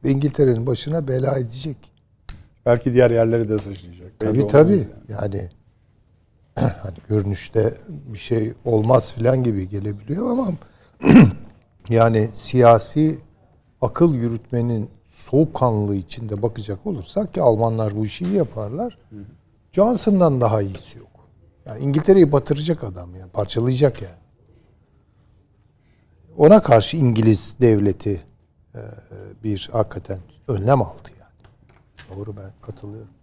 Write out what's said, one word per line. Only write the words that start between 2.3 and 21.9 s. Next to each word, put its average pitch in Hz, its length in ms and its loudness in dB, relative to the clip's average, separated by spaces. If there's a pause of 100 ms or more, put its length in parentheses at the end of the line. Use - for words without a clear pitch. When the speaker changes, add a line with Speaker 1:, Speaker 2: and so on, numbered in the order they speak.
Speaker 2:
Belki 120 280 0
diğer 123 180 6
yerlere 113 380 0
de 107 100 -2
sıçrayacak. 90 600 -16
Belli 110 80 -4
Speaker 1:
Tabii, 110 100 0
Speaker 2:
olmaz - 120 0
Speaker 1:
tabii. 156 360 4 (220)
Speaker 2:
yani. 104 260 -8
Speaker 1:
Yani, 90 140 -10 (1040)
<clears throat> - 260 -2
hani 92 140 -12 (140)
görünüşte 107 640 -2 (160)
bir 139 280 -16
şey 113 360 -4 (120)
olmaz 120 480 2
filan 127 300 0
gibi 98 260 -4
gelebiliyor 104 640 -8
ama 247 160 -4 (540)
<clears throat> - 80 0 (800)
yani 113 440 4
siyasi 123 840 4 (640)
akıl 156 340 0
yürütmenin 117 760 -4 (180)
soğukkanlılığı 113 880 -2
içinde 104 460 -10
bakacak 107 460 -8
olursak 196 460 -6
ki 180 80 -4
Almanlar 113 540 0
bu 107 100 -4
işi 104 200 -8
iyi 185 80 -4
yaparlar. 147 640 -6 (120)
Speaker 2:
Hı 110 60 -20
hı. 104 40 -18 (520)
Speaker 1:
Johnson'dan 185 720 2
daha 110 200 2
iyisi 98 360 -10
yok. - 100 -20 (580)
Yani - 180 -16
İngiltere'yi 151 480 4